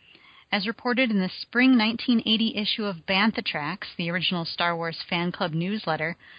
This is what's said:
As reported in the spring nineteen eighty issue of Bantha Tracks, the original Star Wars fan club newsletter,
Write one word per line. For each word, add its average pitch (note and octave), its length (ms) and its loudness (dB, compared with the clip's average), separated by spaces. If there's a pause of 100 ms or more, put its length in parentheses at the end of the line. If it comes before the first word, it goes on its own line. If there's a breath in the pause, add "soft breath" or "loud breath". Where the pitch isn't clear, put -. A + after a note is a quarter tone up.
(520 soft breath)
As G3 140 0
reported A#3+ 460 0
in G3+ 80 2
the F#3 100 0 (100)
spring B3+ 380 4
nineteen A3 480 2
eighty A3 300 2
issue G#3 300 -2
of F#3 220 -6
Bantha G3+ 380 2
Tracks, D#3 500 -6
the E3+ 140 -4
original E3+ 340 -2
Star E3+ 320 -2
Wars E3 220 -6 (100)
fan F3 240 0
club E3+ 220 -4
newsletter, E3 640 -4 (220 loud breath)